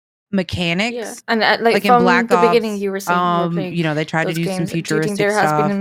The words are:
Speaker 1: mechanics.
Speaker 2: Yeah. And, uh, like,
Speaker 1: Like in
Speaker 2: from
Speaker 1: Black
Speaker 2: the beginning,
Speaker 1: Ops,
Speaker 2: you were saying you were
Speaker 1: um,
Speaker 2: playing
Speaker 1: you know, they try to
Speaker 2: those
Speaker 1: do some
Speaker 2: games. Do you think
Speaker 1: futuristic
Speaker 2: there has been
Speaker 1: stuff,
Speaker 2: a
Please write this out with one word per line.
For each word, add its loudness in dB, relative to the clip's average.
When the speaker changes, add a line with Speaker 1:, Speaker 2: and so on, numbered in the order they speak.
Speaker 1:
mechanics. -2
Speaker 2:
Yeah. -10
And, 0
uh, 2
like, 4
Speaker 1:
Like 0
in -2
Speaker 2:
from 6
Speaker 1:
Black 2
Speaker 2:
the 4
beginning, 2
Speaker 1:
Ops, -6
Speaker 2:
you -4
were -6
saying 0
you 0
were 0
Speaker 1:
um, -4
Speaker 2:
playing -4
Speaker 1:
you -2
know, 0
they -2
try -2
to -2
Speaker 2:
those -4
Speaker 1:
do -2
some -2
Speaker 2:
games. -4
Do -6
you -4
think -2
Speaker 1:
futuristic -
Speaker 2:
there 2
has 2
been 0
Speaker 1:
stuff, 0
Speaker 2:
a -2